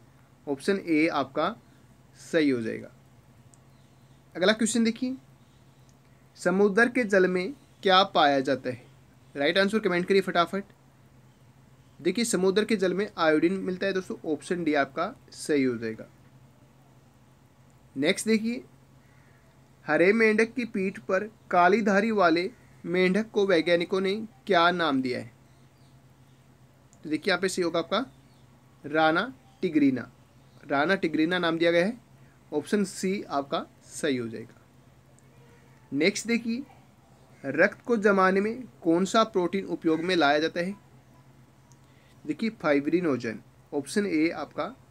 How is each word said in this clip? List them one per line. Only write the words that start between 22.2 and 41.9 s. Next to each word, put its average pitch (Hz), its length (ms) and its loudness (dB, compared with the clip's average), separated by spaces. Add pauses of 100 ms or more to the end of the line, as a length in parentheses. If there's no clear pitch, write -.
मेंढक 185 480 0
को 202 160 0
वैज्ञानिकों 175 540 2
ने 196 140 -2 (320)
क्या 175 240 4
नाम 156 300 0
दिया 123 180 -4
है? 117 120 -14 (1700)
तो 156 40 -10
देखिए 156 220 -2
यहाँ 175 100 0
पे 190 80 0
सही 185 140 -2
होगा 170 160 -2
आपका 196 260 -2 (800)
राना 160 500 0 (300)
टिग्रीना, 143 460 2 (580)
राना 151 280 2
टिग्रीना 165 440 0
नाम 165 180 0
दिया 170 140 2
गया 170 140 4
है, 240 120 -4 (540)
ऑप्शन 156 340 -2
सी 196 380 -6
आपका 143 420 -6 (200)
सही 143 320 -4
हो 117 100 -6
जाएगा। 113 340 -16 (1300)
नेक्स्ट 165 360 0
देखिए, 233 360 -4 (800)
रक्त 151 380 0
को 233 160 0
जमाने 196 440 4
में 226 220 -4 (200)
कौन 170 220 2
सा 220 200 2
प्रोटीन 190 420 -4
उपयोग 160 340 -2
में 180 140 -2
लाया 151 240 4
जाता 160 200 -4
है? 190 160 -6 (1500)